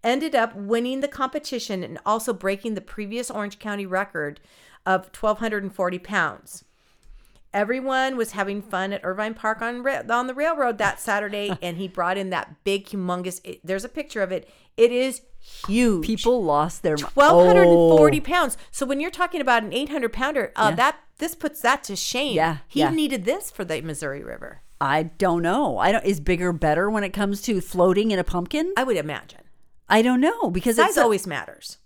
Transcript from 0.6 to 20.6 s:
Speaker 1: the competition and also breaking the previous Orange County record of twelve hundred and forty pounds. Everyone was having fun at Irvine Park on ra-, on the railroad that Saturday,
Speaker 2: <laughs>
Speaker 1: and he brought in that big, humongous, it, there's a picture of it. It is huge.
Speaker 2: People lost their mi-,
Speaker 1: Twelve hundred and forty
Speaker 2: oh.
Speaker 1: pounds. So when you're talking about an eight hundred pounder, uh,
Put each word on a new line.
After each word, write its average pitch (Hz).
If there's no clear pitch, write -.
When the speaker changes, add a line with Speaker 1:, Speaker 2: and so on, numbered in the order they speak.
Speaker 1:
the 285
competition 262
and 160
also 220
breaking 196
the 190
previous 220
Orange 208
County 202
record 180
of 185
twelve 214
hundred 214
and 196
forty 180
pounds. 180
Everyone 262
was 226
having 202
fun 196
at 202
Irvine 208
Park 220
on 240
ra-, 269
on 247
the 254
railroad 285
that 202
Saturday, 208
Speaker 2:
<laughs> -
Speaker 1:
and 175
he 190
brought 180
in 196
that -
big, 196
humongous, 180
it, -
there's 190
a 247
picture 262
of 185
it. 185
It 233
is 247
huge. 208
Speaker 2:
People 233
lost 151
their 160
mi-, 147
Speaker 1:
Twelve 269
hundred 175
and 175
forty 151
Speaker 2:
oh. -
Speaker 1:
pounds. 320
So -
when 277
you're 339
talking 339
about 240
an 190
eight 269
hundred 269
pounder, 262
uh, 214